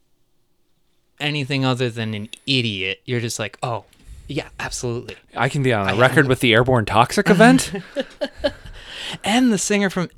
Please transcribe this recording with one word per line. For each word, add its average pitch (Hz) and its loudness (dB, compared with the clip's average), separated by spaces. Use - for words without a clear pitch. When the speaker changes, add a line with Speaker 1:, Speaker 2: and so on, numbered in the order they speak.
Speaker 1:
anything 143 -4
other 127 0
than 110 -6
an 104 -10
idiot, 107 -2
you're 120 -4
just 117 -6
like, 104 -10
"Oh, 117 -6
yeah, 143 -8
absolutely." 117 -8
Speaker 2:
I - 0
can 139 -2
be 127 2
on 101 0
a - 0
Speaker 1:
I 101 0
Speaker 2:
record 127 4
Speaker 1:
am. 131 0
Speaker 2:
with 127 0
the 120 4
Airborne 123 4
Toxic 117 2
event. 233 6
Speaker 1:
<laughs> 190 -8
And 240 2
the 196 2
singer 202 0
from 175 -4